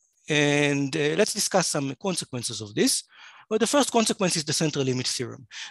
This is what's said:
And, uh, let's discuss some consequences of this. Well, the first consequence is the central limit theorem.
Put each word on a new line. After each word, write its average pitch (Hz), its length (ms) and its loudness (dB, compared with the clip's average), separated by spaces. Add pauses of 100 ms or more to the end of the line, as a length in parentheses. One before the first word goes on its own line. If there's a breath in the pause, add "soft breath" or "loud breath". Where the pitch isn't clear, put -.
(280)
And, 147 680 2
uh, 151 200 0
let's 208 180 2
discuss 190 340 0
some 139 340 -2
consequences 120 600 -6
of 104 120 -12
this. 226 300 0 (460 loud breath)
Well, 220 80 0
the 220 80 2
first 285 260 2
consequence 220 440 2
is 151 80 -2
the 151 100 -2
central 147 320 0
limit 127 200 0
theorem. 117 400 -6 (240 loud breath)